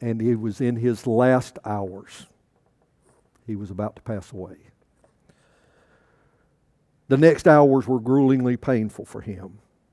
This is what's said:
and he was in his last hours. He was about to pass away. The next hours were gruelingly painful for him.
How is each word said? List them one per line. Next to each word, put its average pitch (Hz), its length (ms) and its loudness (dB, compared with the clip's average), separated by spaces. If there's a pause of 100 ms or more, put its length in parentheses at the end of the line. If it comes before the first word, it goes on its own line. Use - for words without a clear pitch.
and 113 220 -4
he 120 140 0
was 110 260 -6
in 120 140 -2
his 117 300 -2
last 127 560 2
hours. 101 640 -10 (1200)
He 107 100 -8
was 98 140 -12
about 104 260 -8
to - 60 -20
pass 104 300 -12
away. 92 240 -16 (2500)
The 135 100 2
next 156 280 4
hours 143 400 6
were 127 140 -2
gruelingly 127 580 0
painful 110 460 -4
for - 160 -16
him. 95 380 -14 (340)